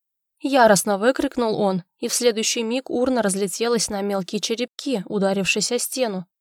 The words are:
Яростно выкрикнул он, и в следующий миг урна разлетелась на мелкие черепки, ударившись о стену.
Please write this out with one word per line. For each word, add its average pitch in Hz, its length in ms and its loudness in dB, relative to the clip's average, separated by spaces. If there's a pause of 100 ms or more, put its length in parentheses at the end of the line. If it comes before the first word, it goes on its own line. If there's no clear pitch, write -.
(400)
Яростно 220 580 4
выкрикнул 240 640 0
он, 190 240 0 (140)
и 240 100 -6
в 226 60 -6
следующий 226 500 0
миг 240 260 -2
урна 247 320 0
разлетелась 202 680 0
на 202 120 -4
мелкие 202 380 -2
черепки, 226 640 -4
ударившись 196 680 0
о 240 80 -2
стену. 214 460 -4 (160)